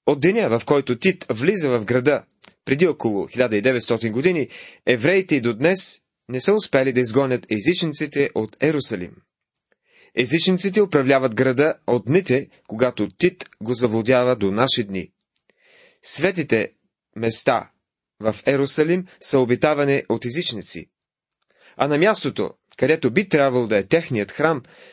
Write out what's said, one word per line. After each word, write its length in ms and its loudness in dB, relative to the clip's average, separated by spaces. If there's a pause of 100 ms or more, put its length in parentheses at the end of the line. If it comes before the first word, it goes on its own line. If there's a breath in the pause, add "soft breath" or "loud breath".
От 140 0
деня, 380 2
в 60 -6
който 340 0
Тит 320 -2
влиза 380 0
в 160 0
града, 400 0 (400)
преди 220 2
около 400 -2
хиляда 300 0
и 60 2
деветстотин 500 0
години, 360 0 (380 loud breath)
евреите 480 2
и 60 2
до 140 -2
днес 460 -2 (280)
не 120 -6
са 140 2
успели 380 0
да 80 2
изгонят 500 0
езичниците 840 -2
от 280 -4
Ерусалим. 520 -2 (1000 soft breath)
Езичниците 680 2
управляват 520 2
града 400 2 (120)
от 200 0
дните, 420 0 (200 soft breath)
когато 400 -2
Тит 360 -2 (180)
го 120 -4
завладява 600 2
до 140 0
наши 340 0
дни. 280 -8 (880 soft breath)
Светите 680 -2 (440)
места 540 -2 (500)
в 160 -2 (100)
Ерусалим 580 0 (160 loud breath)
са 180 0
обитавани 680 2
от 160 -4
езичници. 600 -8 (880 soft breath)
А 120 -2
на 100 0
мястото, 520 0 (260)
където 340 0
би 180 0
трябвало 380 2
да 120 2
е 80 0
техният 460 0
храм, 300 0 (300 loud breath)